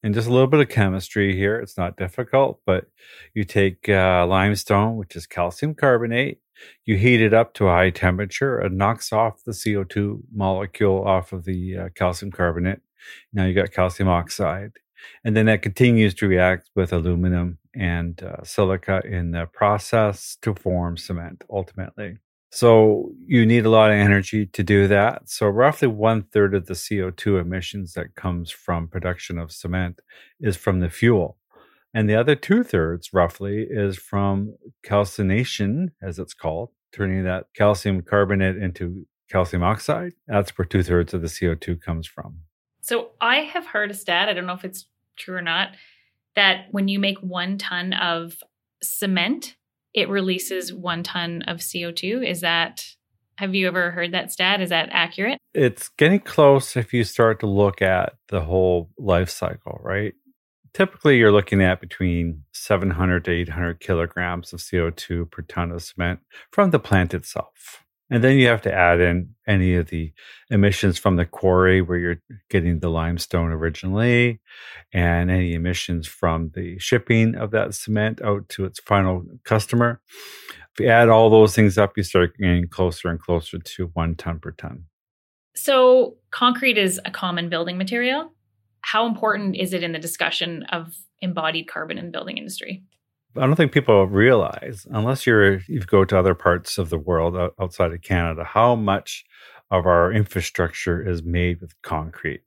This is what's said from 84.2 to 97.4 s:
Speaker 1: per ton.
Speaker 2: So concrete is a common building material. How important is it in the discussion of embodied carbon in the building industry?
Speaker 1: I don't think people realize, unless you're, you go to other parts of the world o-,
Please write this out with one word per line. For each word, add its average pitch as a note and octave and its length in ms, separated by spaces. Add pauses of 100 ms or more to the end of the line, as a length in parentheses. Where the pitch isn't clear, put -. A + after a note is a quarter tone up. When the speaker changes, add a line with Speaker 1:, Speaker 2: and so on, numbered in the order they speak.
Speaker 1:
per D#2+ 140
ton. D#2 320 (720)
Speaker 2:
So B3+ 600 (140)
concrete B3 480
is F#3+ 260
a G3 60
common F3 400
building F3 260
material. B3 560 (480)
How A3 240
important G#3 500
is F#3 200
it E3+ 80
in E3+ 100
the D#3+ 60
discussion E3+ 640 (100)
of E3 220 (260)
embodied D#3+ 480
carbon - 300
in F3 80
the E3+ 60
building - 260
industry? - 460 (520)
Speaker 1:
I B2 60
don't C#3 140
think D#3 160
people G#2+ 340
realize, G#2+ 840
unless A#2 360
you're, G2+ 320 (100)
you A#2 120
go F#2+ 260
to G2 120
other F2+ 160
parts F2 440
of F2 100
the E2+ 100
world E2+ 380
o-, F2+ 240